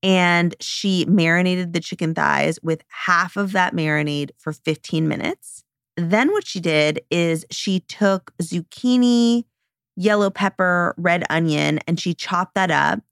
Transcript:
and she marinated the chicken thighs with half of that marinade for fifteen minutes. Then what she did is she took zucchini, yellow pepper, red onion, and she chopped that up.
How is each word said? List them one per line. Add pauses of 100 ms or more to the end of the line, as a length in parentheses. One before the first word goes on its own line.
and
she
marinated
the
chicken
thighs
with
half
of
that
marinade
for
fifteen
minutes. (320)
Then
what
she
did (100)
is
she
took
zucchini, (500)
yellow
pepper,
red
onion,
and
she
chopped
that
up. (120)